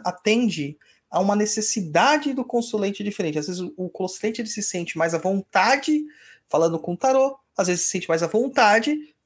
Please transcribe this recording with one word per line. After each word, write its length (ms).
atende 760
a 100
uma 140
necessidade 960
do 120
consulente 580
diferente. 360
Às 80
vezes 140
o, 160
o 120
consulente 520
ele 80
se 140
sente 340
mais 160
à 60
vontade 840
falando 300
com 160
o 20
tarô, 400
às 100
vezes 180
se 60
sente 180
mais 140
à 40
vontade 880